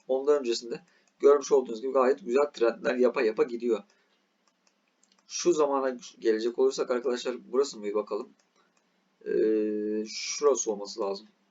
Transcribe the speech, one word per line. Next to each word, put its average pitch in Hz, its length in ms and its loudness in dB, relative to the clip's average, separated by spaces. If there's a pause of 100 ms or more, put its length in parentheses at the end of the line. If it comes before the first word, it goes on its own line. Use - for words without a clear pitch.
Ondan 139 320 2
öncesinde 117 420 -4 (380)
görmüş 139 320 6
olduğunuz 120 300 2
gibi 131 100 -6
gayet 131 340 2
güzel 127 280 2
trendler 117 420 0
yapa 123 260 2
yapa 110 220 2
gidiyor. 117 400 -4 (1500)
Şu - 240 0
zamana 135 440 0 (220)
gelecek 113 400 0
olursak 135 320 2
arkadaşlar 123 440 -2 (160)
burası 131 260 -2
mı 107 60 -14
bir 104 100 -4
bakalım. 104 360 -4 (960)
Ee, 107 840 0
şurası 120 640 -2
olması 101 280 -8
lazım. 98 280 -6 (240)